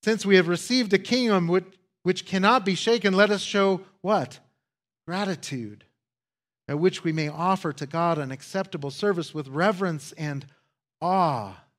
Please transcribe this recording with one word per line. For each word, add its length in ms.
Since 240
we 100
have 120
received 440
a 60
kingdom 480
which, 180
which 240
cannot 380
be 100
shaken, 400
let 160
us 120
show 400
what? 400
Gratitude, 800
at 100
which 260
we 80
may 160
offer 440
to 140
God 320
an 140
acceptable 580
service 420
with 160
reverence 640
and 320
awe. 560